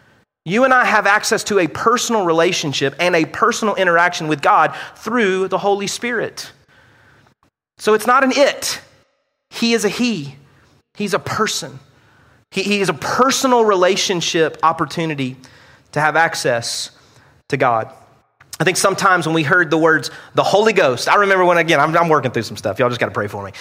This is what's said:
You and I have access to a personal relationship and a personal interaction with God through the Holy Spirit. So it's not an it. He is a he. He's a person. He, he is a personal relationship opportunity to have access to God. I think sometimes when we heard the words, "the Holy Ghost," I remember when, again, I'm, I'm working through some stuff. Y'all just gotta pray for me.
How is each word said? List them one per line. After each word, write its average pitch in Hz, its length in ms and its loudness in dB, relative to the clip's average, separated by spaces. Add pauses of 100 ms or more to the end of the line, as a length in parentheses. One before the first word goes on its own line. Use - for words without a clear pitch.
(440)
You 220 220 0
and 262 80 4
I 247 100 4
have 202 240 0
access 208 380 0
to 202 140 0
a 175 80 0
personal 226 580 -2
relationship 160 720 0
and 180 160 0
a 165 80 2
personal 220 520 -2
interaction 175 520 2
with 147 140 -2
God 175 340 2 (220)
through 190 500 -2
the 185 120 -4
Holy 202 280 -2
Spirit. - 640 -8 (1300)
So 214 160 0
it's 214 140 -2
not 262 180 4
an 262 100 0
it. - 460 0 (680)
He 233 200 -2
is 214 140 0
a 202 40 2
he. 196 460 -4 (600)
He's 202 180 -6
a 185 60 0
person. 139 600 -6 (720)
He, 190 140 -6
he 202 180 0
is 185 80 -2
a 170 40 0
personal 247 720 0
relationship 180 1000 0
opportunity 151 720 -2 (560)
to 147 80 -2
have 151 160 2
access 151 720 -2 (580)
to - 80 -6
God. 120 340 0 (720)
I 160 40 0
think 175 140 0
sometimes 185 480 2
when 160 80 -2
we 165 80 2
heard 160 300 2
the 165 60 2
words, 160 340 2 (240)
"the 143 80 4
Holy 214 280 2
Ghost," 143 380 2
I 165 60 6
remember 196 280 4
when, 175 140 4
again, 160 220 2
I'm, 160 180 2
I'm 170 120 2
working 139 200 2
through 113 140 -4
some 107 140 -12
stuff. 101 200 -6
Y'all 123 120 2
just 120 120 -4
gotta 104 100 -2
pray 104 160 -4
for 101 160 -12
me. 98 180 -14